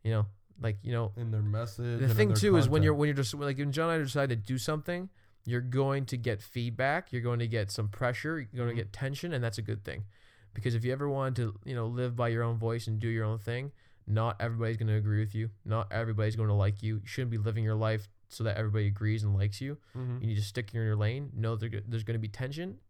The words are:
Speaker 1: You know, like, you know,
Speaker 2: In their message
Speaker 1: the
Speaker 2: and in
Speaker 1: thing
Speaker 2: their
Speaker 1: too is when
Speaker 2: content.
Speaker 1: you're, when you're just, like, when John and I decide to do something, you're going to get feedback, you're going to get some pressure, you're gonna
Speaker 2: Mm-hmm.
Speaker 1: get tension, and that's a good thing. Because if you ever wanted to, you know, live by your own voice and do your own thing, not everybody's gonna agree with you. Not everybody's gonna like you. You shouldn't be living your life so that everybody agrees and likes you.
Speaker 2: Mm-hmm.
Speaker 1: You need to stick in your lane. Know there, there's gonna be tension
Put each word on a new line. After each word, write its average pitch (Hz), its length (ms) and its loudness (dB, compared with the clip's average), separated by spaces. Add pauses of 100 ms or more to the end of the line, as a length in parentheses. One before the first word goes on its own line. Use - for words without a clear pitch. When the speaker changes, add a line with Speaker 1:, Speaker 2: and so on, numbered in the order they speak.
Speaker 1:
You 110 100 0
know, 107 140 4 (340)
like, 110 220 -2
you 120 100 -6
know, 113 240 -2
Speaker 2:
In 117 140 -4
their 107 120 2
message 107 340 -2 (220)
Speaker 1:
the 135 60 2
Speaker 2:
and 123 60 6
in 107 60 2
Speaker 1:
thing 208 120 6
Speaker 2:
their 143 80 4
Speaker 1:
too 196 200 6
is 151 120 8
when 151 120 4
Speaker 2:
content. 151 40 8
Speaker 1:
you're, 151 100 6
when 147 120 4
you're 147 100 2
just, 135 180 -2
like, 143 240 -2
when 143 140 0
John 160 180 0
and 160 100 2
I 147 40 0
decide 139 260 0
to 117 60 0
do 127 220 -2
something, 175 500 -2 (360)
you're 120 160 0
going 135 460 2
to 127 100 -4
get 117 260 -2
feedback, 127 680 -2
you're 123 100 -2
going 120 160 0
to 117 80 0
get 107 240 0
some 107 180 -2
pressure, 127 520 -2
you're 120 140 -10
gonna 120 160 -2
Speaker 2:
Mm-hmm. 117 80 -2
Speaker 1:
get 110 140 -6
tension, 139 400 -6
and 127 100 -2
that's 113 160 -2
a 117 40 -6
good 104 220 -6
thing. 76 200 -6 (500)
Because 117 200 -2
if 117 100 0
you 127 80 0
ever 143 160 -2
wanted 135 280 0
to, 113 180 0 (100)
you 131 100 -6
know, 113 120 -2
live 120 300 -2
by 120 120 2
your 117 140 2
own 117 160 0
voice 113 300 -2
and 110 100 0
do 117 100 0
your 113 160 0
own 110 140 0
thing, 120 320 -4 (360)
not 110 340 2
everybody's 113 360 0
gonna 107 200 2
agree 107 240 4
with 104 140 0
you. 110 160 -2 (140)
Not 107 280 -2
everybody's 110 440 0
gonna 107 200 4
like 101 260 4
you. 110 140 0
You 101 100 -2
shouldn't 127 240 -4
be 117 80 0
living 110 240 0
your 110 140 2
life 110 320 0 (200)
so - 160 -8
that 104 120 2
everybody 107 320 2
agrees 107 340 2
and 104 140 4
likes 101 240 2
you. 143 180 -6 (180)
Speaker 2:
Mm-hmm. 123 260 -4
Speaker 1:
You 107 60 -2
need 113 60 0
to 104 80 2
stick 104 320 -6
in 113 80 0
your 107 140 2
lane. 120 380 0
Know 113 220 0
there, 113 140 -4 (160)
there's 113 160 -4
gonna 117 160 -2
be 110 100 -4
tension 143 500 -8 (120)